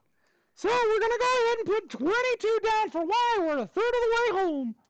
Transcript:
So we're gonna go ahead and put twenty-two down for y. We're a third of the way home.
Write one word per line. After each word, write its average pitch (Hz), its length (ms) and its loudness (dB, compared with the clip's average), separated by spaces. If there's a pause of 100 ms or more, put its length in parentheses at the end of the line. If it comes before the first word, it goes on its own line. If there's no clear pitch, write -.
(560)
So - 120 -4
we're 440 320 2
gonna 453 180 0
go 494 260 2
ahead 466 140 0
and 440 80 -6
put 403 240 -2
twenty-two 440 720 0
down 427 260 0
for 330 140 -4
y. 466 340 2
We're 320 200 0
a 233 80 -4
third 466 320 -2
of 466 40 0
the 453 140 2
way 440 260 0
home. 277 320 -2 (160)